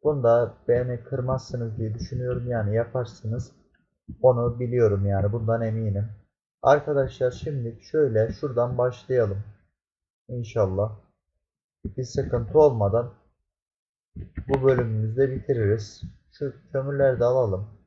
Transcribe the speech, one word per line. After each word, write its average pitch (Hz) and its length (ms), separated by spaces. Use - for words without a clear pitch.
Bunu 147 200
da 117 300
beni 123 360
kırmazsınız 127 720
diye 110 160
düşünüyorum. 123 560
Yani 107 260
yaparsınız. 117 760
Onu 120 380
biliyorum 113 460
yani. 98 260
Bundan 113 300
eminim. 110 480
Arkadaşlar 135 720
şimdi 123 500
şöyle 113 500
şuradan 123 460
başlayalım. 123 600
İnşallah 107 720
bir - 180
sıkıntı 123 560
olmadan 117 540
bu 131 160
bölümümüzü 113 540
de 135 140
bitiririz. 110 720
Şu 139 220
kömürleri 135 480
de 120 60
alalım. 110 420